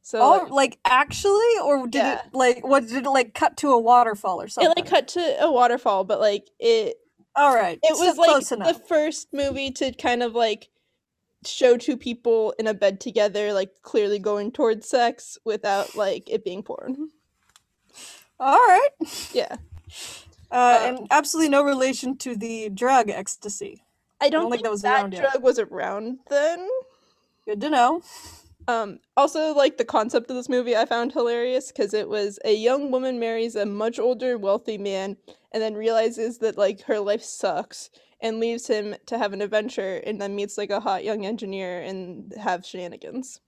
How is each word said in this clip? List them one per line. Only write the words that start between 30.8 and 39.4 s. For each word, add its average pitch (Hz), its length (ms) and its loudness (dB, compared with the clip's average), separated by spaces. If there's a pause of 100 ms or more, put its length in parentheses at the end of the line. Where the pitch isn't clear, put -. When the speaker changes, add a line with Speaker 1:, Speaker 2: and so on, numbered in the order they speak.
Speaker 1:
found 233 280 -2
hilarious 247 580 -2
'cause 208 220 -4
it 208 160 -2
was 208 360 -4
a 214 80 2
young 254 380 0
woman 254 280 -2
marries 226 360 -4
a 208 100 -2
much 208 320 -4
older, 247 400 0
wealthy 202 400 -2
man 196 400 -6 (340)
and 220 120 -4
then 220 100 -4
realizes 226 680 -2
that, 220 180 -2
like, 202 240 0
her 220 180 -2
life 208 240 -2
sucks - 680 -6 (320)
and 226 180 -4
leaves 233 280 -4
him 208 280 -2 (120)
to 233 100 -6
have 208 160 -4
an 196 80 -8